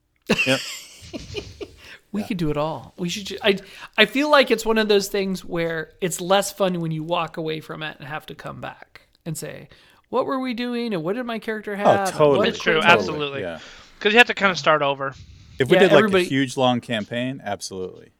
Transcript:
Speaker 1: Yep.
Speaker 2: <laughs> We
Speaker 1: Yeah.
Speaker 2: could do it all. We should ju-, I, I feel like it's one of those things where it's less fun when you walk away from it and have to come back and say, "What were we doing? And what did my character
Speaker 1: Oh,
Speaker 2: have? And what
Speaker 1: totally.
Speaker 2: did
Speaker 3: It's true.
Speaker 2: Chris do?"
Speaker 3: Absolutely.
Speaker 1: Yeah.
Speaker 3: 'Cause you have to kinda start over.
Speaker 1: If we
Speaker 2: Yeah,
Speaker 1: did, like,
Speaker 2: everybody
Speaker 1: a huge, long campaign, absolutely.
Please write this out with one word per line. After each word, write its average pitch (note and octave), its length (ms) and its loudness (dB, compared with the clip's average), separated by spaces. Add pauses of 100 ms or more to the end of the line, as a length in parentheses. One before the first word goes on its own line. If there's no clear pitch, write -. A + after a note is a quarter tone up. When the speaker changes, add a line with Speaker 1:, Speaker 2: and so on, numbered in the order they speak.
(460)
Speaker 1:
Yep. C3 140 2 (520)
Speaker 2:
<laughs> - 80 -12 (920)
We G3+ 80 -4
Speaker 1:
Yeah. G#3 60 -8
Speaker 2:
could G#3+ 100 -6
do D#3+ 140 -2
it D3 80 -2
all. D3+ 400 -6
We F3+ 100 -6
should F#3+ 180 -8
ju-, G3 160 -10
I, G3+ 140 4 (400)
I A3 80 6
feel C#4 260 0
like C#4 200 6
it's A3+ 160 0
one A3 100 0
of A3 100 2
those G3+ 220 2
things F#3+ 380 -4
where E3 460 -6 (100)
it's F3 180 -4
less F#3+ 320 2
fun F#3 280 0
when E3 100 -4
you D#3 120 -4
walk E3 360 -4
away D#3+ 220 -4
from D#3+ 220 -12
it D3+ 160 -8
and D3 80 -14
have D3+ 200 -10
to - 80 -14
come C#3 260 -12
back - 400 -14 (240)
and D#3+ 120 -8
say, D3 340 -14 (400)
"What B3 160 0
were C4+ 120 -2
we C4 140 -4
doing? A#3+ 400 -4
And E3+ 100 -2
what F#3 140 -2
did B3+ 80 -6
my A#3 140 -8
character G#3+ 340 -8
Speaker 1:
Oh, G3 40 -6
Speaker 2:
have? G3+ 120 0
And G3 160 6
what F#3 100 -2
Speaker 1:
totally. D3 340 4
Speaker 2:
did A3 60 -2
Speaker 3:
It's - 80 -10
true. F3 120 2
Speaker 2:
Chris D#3 100 2
do?" E3+ 60 8
Speaker 3:
Absolutely. D3 500 2
Speaker 1:
Yeah. E2+ 200 -8 (380)
Speaker 3:
'Cause G#3 140 2
you A3 60 6
have A#3+ 80 8
to A3+ 80 -4
kinda F#3+ 220 0
start D3+ 260 2
over. C#3 320 -2 (440)
Speaker 1:
If B2+ 120 0
we F3+ 60 6
Speaker 2:
Yeah, F#3 80 8
Speaker 1:
did, F3+ 80 6
like, D3 80 10
Speaker 2:
everybody F#3+ 240 2
Speaker 1:
a - 40 -4
huge, C3+ 300 0
long B2 240 2
campaign, A#2+ 600 -6
absolutely. F#2+ 760 -10